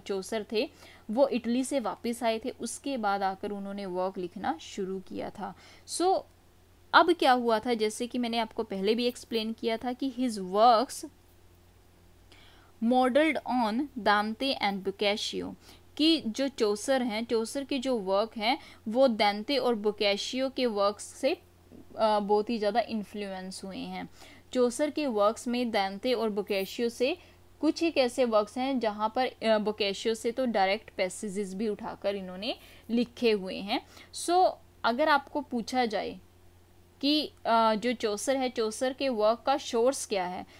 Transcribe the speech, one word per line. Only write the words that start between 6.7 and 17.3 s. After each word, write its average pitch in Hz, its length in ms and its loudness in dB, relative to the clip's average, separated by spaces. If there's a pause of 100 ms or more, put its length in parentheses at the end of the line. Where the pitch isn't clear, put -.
अब 339 200 8
क्या 302 200 4
हुआ 233 260 2
था, 240 160 -2
जैसे 214 320 -2
कि 247 120 -6
मैंने 233 200 -2
आपको 226 240 -4
पहले 196 320 0
भी 240 120 0
एक्सप्लेन 226 460 -4
किया 226 240 -4
था 247 160 -4
कि 269 180 -4
his 233 280 -2
works 214 640 4 (1800)
modeled 254 540 4 (260)
on 226 220 0 (120)
Dante 214 640 0
and 196 220 -2
Boccaccio, 196 720 -4 (420)
कि 311 300 4
जो 262 220 -2
चौसर 240 540 0
हैं, 226 220 -4
चौसर 233 400 -2